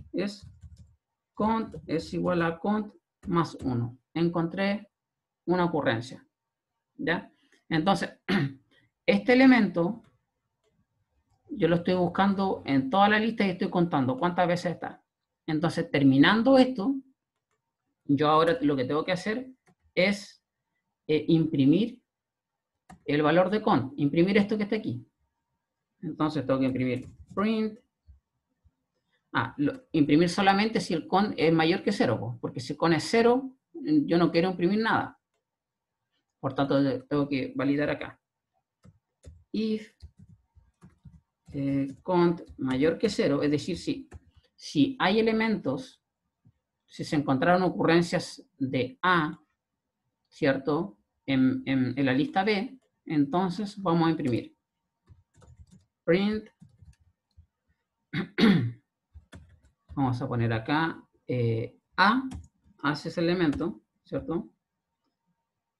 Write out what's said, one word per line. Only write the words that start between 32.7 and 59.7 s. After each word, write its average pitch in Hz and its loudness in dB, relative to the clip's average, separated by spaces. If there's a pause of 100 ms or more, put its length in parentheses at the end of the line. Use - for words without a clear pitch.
el - -10
cont 165 2
es 151 -2
cero, 240 2 (220)
yo 156 0
no 165 4
quiero 170 2
imprimir 180 0
nada. 208 -2 (1200)
Por 135 -6
tanto, 139 0
tengo 143 -2
que 131 -6
validar 143 0
acá. - -8 (1300)
If, 214 -6 (1600)
eh, 139 -4
cont 175 2 (160)
mayor 131 0
que 220 0
cero, 147 0
es 147 0
decir, 151 -4
si, - -8 (480)
si - 0
hay 196 2
elementos, 220 -2 (840)
si - -12
se - -4
encontraron 160 2
ocurrencias 170 0 (120)
de 127 -4
A, 170 0 (920)
¿cierto? 156 -2 (280)
En, 131 0
en, 127 -2
en 139 0
la 127 2
lista 156 0
B, 208 -2 (280)
entonces 175 -2
vamos 170 2
a 165 2
imprimir 135 -4 (1500)
print. 208 0 (1700)
<clears throat> 156 0 (1120)